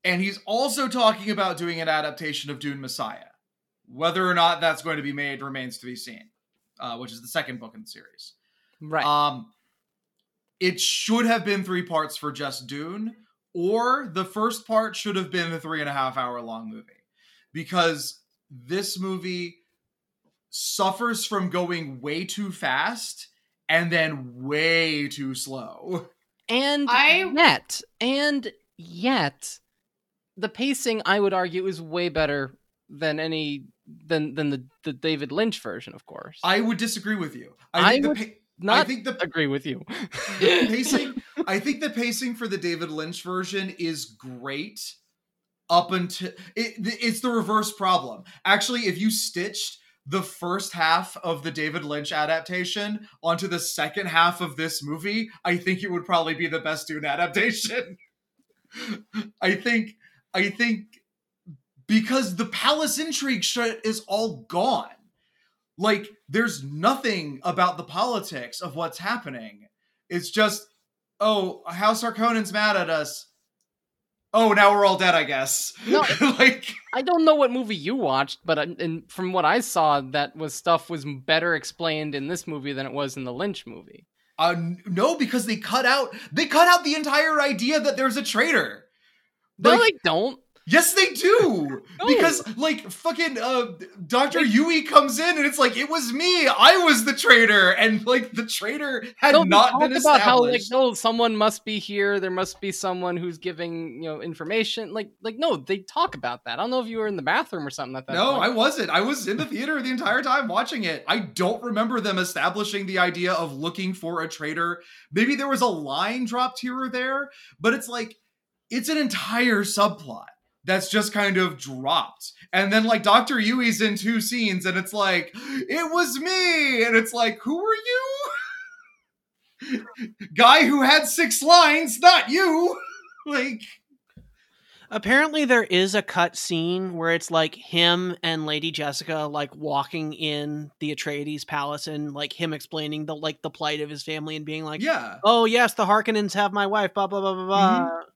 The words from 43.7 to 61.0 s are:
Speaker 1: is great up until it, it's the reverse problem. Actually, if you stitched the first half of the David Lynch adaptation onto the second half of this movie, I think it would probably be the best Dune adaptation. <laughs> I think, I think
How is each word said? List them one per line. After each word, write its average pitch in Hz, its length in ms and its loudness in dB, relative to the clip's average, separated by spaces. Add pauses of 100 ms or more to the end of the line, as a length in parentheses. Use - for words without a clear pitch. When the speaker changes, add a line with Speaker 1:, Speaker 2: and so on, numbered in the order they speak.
Speaker 1:
is 165 280 -6
great 131 760 -12 (880)
up 175 240 4
until 180 360 -4 (280)
it, 226 220 -4
it's 226 420 -2
the 247 100 -2
reverse 214 420 0
problem. 175 500 -2 (240)
Actually, 220 400 2
if 170 120 0
you 214 120 2
stitched - 680 -6 (280)
the 185 160 -2
first 185 500 -6
half 170 460 0
of 165 240 -4
the 160 80 -4
David 151 340 -4
Lynch 147 280 -6
adaptation 180 920 -4 (160)
onto 170 240 -2
the 170 120 -4
second 160 480 -4
half 175 340 4
of 151 160 -6
this 160 260 -4
movie, 202 460 -6 (160)
I 180 140 0
think 185 240 -2
it 196 80 -8
would 175 160 -4
probably 165 280 0
be 165 120 -4
the 156 140 -4
best 156 280 -6
Dune 151 160 -8
adaptation. 196 960 -2 (720)
<laughs> - 720 -12
I 190 120 2
think, 220 360 -2 (420)
I 196 180 0
think 220 360 -2 (1000)